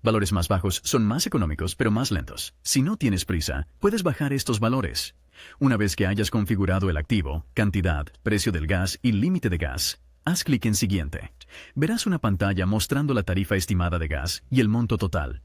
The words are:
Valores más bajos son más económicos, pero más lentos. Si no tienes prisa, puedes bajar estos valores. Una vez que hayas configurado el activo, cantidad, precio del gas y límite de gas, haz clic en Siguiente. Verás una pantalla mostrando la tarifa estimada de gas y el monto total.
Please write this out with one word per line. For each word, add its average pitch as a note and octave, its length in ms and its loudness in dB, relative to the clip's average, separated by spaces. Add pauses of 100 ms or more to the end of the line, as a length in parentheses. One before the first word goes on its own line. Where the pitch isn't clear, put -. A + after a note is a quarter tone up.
Valores G#2+ 300 2
más E2+ 160 2
bajos F#2 360 0
son A#2 200 2
más B2 220 0
económicos, F2 480 -2
pero A2 160 0
más A#2 220 0
lentos. - 500 -6
Si C3+ 200 0
no G#3 140 0
tienes G2+ 280 0
prisa, D2+ 420 -2 (140)
puedes G3+ 220 2
bajar D3 300 -2
estos B2+ 280 -2
valores. A2+ 560 -2 (420)
Una C3 180 4
vez G2+ 200 0
que G2 100 2
hayas G2 240 0
configurado F#2+ 600 0
el D#2 60 -2
activo, D#2 580 -2
cantidad, F2+ 520 0 (160)
precio G#2 300 0
del D#2 140 -2
gas F2 360 0
y A#2+ 100 2
límite B2+ 360 2
de F2 100 0
gas, D#2+ 420 -4 (240)
haz E3+ 200 0
clic B2 220 2
en G#2+ 80 4
Siguiente. F#2 580 -2 (420)
Verás F#3 320 0
una F3+ 120 2
pantalla G2 480 0
mostrando C3 480 0
la G#2 80 0
tarifa F#2+ 340 0
estimada F2 420 0
de D#2+ 100 -2
gas D2+ 420 -4
y C3 100 4
el A2 80 4
monto A#2 300 2
total. D#2 460 -2